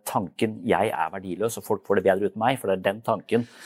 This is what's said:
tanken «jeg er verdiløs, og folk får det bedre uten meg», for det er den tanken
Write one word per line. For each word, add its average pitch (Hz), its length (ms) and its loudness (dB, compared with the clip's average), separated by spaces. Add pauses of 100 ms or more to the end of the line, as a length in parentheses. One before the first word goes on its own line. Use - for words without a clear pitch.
tanken - 600 -4
«jeg 98 240 2
er 80 180 -2
verdiløs, 95 480 -6
og 101 60 -14
folk - 240 -4
får 101 80 4
det 92 80 2
bedre 98 260 4
uten - 100 -10
meg», 127 200 2
for - 80 -4
det 95 120 0
er 98 120 2
den 113 100 -6
tanken 117 460 0 (180)